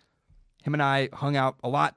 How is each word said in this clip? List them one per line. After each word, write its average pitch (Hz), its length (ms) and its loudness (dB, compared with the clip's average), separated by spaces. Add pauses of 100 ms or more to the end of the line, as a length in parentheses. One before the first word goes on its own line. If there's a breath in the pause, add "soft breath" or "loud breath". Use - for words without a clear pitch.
(640)
Him 147 120 -4
and 151 80 0
I 139 300 2
hung 143 240 -2
out 131 260 0
a 127 60 -6
lot. 147 280 0